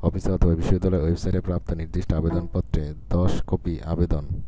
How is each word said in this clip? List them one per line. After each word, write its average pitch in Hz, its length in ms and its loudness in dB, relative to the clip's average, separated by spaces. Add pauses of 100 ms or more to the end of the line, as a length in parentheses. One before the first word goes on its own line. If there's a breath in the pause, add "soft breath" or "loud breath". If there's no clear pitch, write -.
অফিসে 90 300 0
অথবা 87 240 4
বিশ্ববিদ্যালয়ের 90 480 2
ওয়েবসাইটে 90 360 0
প্রাপ্ত 87 340 -4
নির্দিষ্ট 82 400 -4
আবেদনপত্রে 80 800 -2 (160)
দশ 90 380 4
কপি 87 380 -2
আবেদন 82 400 0 (220)